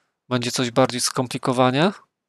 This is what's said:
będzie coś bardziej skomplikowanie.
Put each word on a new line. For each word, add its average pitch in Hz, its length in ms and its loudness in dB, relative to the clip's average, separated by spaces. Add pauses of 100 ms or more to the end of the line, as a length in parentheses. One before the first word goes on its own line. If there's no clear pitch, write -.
(300)
będzie 123 220 -2
coś 120 200 -2
bardziej 123 300 2
skomplikowanie. 131 920 0 (380)